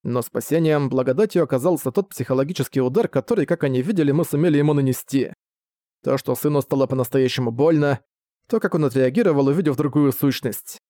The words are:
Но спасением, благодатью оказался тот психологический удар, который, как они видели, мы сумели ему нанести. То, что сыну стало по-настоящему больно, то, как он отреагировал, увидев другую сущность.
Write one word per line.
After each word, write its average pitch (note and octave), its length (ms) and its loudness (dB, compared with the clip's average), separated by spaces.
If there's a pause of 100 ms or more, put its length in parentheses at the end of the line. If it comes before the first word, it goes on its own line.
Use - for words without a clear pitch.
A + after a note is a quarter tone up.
Но A#2+ 180 -2
спасением, D3 680 0
благодатью C3 540 0
оказался C3+ 480 -2
тот G3 180 -2
психологический C3+ 720 -2
удар, C3 260 0
который, - 380 -2
как - 180 -2
они C3 180 0
видели, D#3+ 300 0
мы D#3+ 120 2
сумели D3+ 340 2
ему D3 160 4
нанести. C3 600 0 (680)
То, C3+ 140 0
что B2+ 180 -4
сыну D3 260 0
стало C3+ 240 0
по-настоящему B2+ 680 -2
больно, C#3+ 500 2 (460)
то, A3 120 0
как F#3+ 160 -2
он D#3 100 2
отреагировал, C#3 600 2
увидев D3+ 280 0
другую D3 360 2
сущность. - 680 -4 (100)